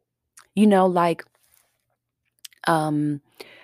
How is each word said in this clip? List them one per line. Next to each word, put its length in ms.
You 120
know, 180
like, 380
um, 540